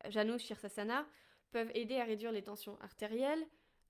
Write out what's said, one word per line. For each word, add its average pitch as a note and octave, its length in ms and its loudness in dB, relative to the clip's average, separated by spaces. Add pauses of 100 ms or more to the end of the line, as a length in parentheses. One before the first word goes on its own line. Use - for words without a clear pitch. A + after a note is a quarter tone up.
Janu A3 300 4
Shirsasana, A3 640 -2 (460)
peuvent A3+ 240 0
aider A#3+ 240 0
à B3 40 4
réduire A3+ 280 0
les G#3 100 0
tensions G#3 400 -8
artérielles. C4 640 0 (440)